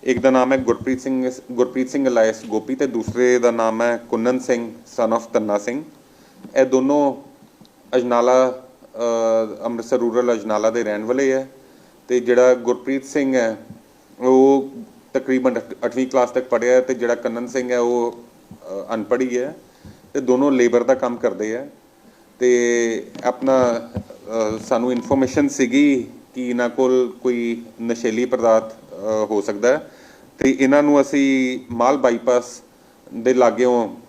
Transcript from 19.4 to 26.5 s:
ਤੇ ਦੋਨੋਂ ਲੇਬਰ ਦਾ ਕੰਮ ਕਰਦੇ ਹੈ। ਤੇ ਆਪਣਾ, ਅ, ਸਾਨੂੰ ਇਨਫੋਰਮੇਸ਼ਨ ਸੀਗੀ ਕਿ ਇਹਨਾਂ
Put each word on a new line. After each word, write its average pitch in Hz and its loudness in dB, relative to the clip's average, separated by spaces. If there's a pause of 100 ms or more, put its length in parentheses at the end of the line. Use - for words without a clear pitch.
ਤੇ 143 -2
ਦੋਨੋਂ 131 2
ਲੇਬਰ 120 4
ਦਾ 127 2
ਕੰਮ 120 -4
ਕਰਦੇ 107 -4
ਹੈ। 135 -10 (680)
ਤੇ 120 0 (180)
ਆਪਣਾ, 123 0
ਅ, 110 -6
ਸਾਨੂੰ 123 0
ਇਨਫੋਰਮੇਸ਼ਨ 135 0
ਸੀਗੀ 135 2 (280)
ਕਿ 127 -6
ਇਹਨਾਂ 120 -2